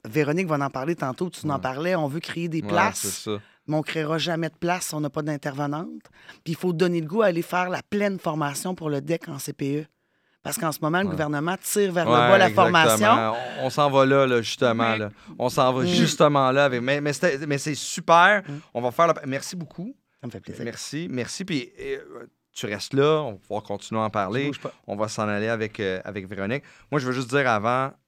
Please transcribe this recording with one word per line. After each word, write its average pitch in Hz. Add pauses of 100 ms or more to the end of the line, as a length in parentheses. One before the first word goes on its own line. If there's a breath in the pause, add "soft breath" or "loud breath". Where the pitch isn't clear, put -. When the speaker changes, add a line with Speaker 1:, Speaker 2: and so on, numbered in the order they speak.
Speaker 1:
Véronique 151
va 156
en 139
parler 135
tantôt, 147
tu -
en 147
Speaker 2:
Ouais. 131
Speaker 1:
parlais, 147
on 156
veut 147
créer -
des 120
Speaker 2:
Ouais, 104
Speaker 1:
places. 196
Speaker 2:
c'est 101
ça. 101 (280 soft breath)
Speaker 1:
Mais 156
on 151
créera 160
jamais 165
de 156
place 175
si -
on 151
n'a 147
pas 160
d'intervenante. 147 (560 loud breath)
Puis 165
il -
faut 180
donner 175
le 156
goût 190
à 214
aller 175
faire 180
la 180
pleine 202
formation 156
pour 160
le 143
dec 147
en 139
C 147
P 143
E. 156 (560)
Parce -
qu'en 170
ce -
moment, 160
le 202
Speaker 2:
Ouais. 180
Speaker 1:
gouvernement 151
tire 202
vers 170
le 117
Speaker 2:
Ouais, 120
Speaker 1:
bas 156
la 185
Speaker 2:
exactement. 170
Speaker 1:
formation. 110 (240)
Speaker 2:
On, 131
on 131
s'en 147
va 135
là, 135
là, 120
justement, 113
Speaker 3:
Ouais. 113
Speaker 2:
là. 104 (260 loud breath)
On 123
s'en 127
va 127
Speaker 1:
Mm. -
Speaker 2:
justement 147
là. 139
Avec, 123
mais, 139
mais 147
c'était, 147
mais 143
c'est 143
super. 180
Speaker 1:
Mm. 143 (200 loud breath)
Speaker 2:
On 123
va 123
faire 165
la, 156 (100)
merci 139
beaucoup. 175 (280)
Speaker 1:
Ça 127
me 117
fait 101
plaisir. -
Speaker 2:
Merci, 135
merci. 123
Puis, 156
euh, 117 (280)
tu -
restes 104
là, 151
on 123
va 95
pouvoir 104
continuer 104
à 110
en 107
parler. 107
Speaker 1:
Je 139
bouge 139
pas. 143 (140)
Speaker 2:
On 101
va 107
s'en 107
aller 104
avec, 110
euh, 92
avec 98
Véronique. 101 (260 loud breath)
Moi, 143
je 127
veux 127
juste 127
dire 135
avant, 120 (160)